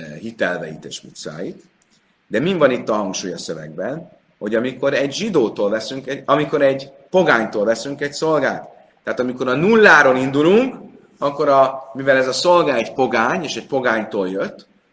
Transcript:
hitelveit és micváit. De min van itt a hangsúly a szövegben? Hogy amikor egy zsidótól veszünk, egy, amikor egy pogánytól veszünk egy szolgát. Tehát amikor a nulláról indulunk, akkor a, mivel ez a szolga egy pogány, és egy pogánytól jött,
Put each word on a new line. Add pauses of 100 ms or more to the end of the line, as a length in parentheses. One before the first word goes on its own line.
(140)
hitelveit
és
micváit. (640)
De
min
van
itt
a
hangsúly
a
szövegben? (280)
Hogy
amikor
egy
zsidótól
veszünk,
egy,
amikor
egy (200)
pogánytól
veszünk
egy
szolgát. (340)
Tehát
amikor
a
nulláról
indulunk, (440)
akkor
a,
mivel
ez
a
szolga
egy
pogány,
és
egy
pogánytól
jött, (260)